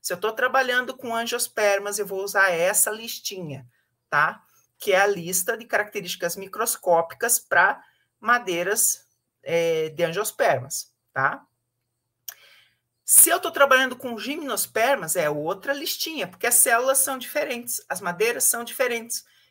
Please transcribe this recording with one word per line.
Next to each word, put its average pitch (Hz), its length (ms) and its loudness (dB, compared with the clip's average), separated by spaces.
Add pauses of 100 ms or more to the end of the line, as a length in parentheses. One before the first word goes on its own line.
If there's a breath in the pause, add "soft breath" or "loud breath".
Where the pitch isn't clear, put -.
se - 140 -6
eu 180 40 -4
tô 214 140 -2
trabalhando 247 640 0
com 233 200 -8
angiospermas, 208 800 0
eu 202 80 -2
vou 190 180 -6
usar 196 280 4
essa 185 400 2
listinha, 185 760 -10 (420)
tá? 156 340 0 (360 soft breath)
Que 196 140 0
é 185 80 6
a 202 60 6
lista 180 500 -2
de 233 80 -14
características 196 680 -4
microscópicas 180 1040 0
pra 185 440 2 (360 soft breath)
madeiras, 208 880 0 (340)
é, 165 480 0
de 151 140 -2
angiospermas, 165 920 -2 (200)
tá? 139 300 -2 (1600 loud breath)
Se - 260 6
eu 339 100 2
tô 339 100 -4
trabalhando 262 460 4
com 233 240 -8
gimnospermas, 240 960 -2
é 156 140 2
outra 165 420 -4
listinha, 285 560 -6
porque - 180 -8
as 233 100 2
células 254 420 4
são 269 200 0
diferentes, 247 680 -6
as 185 140 -8
madeiras 208 420 0
são 233 220 0
diferentes. 233 600 -4 (260 soft breath)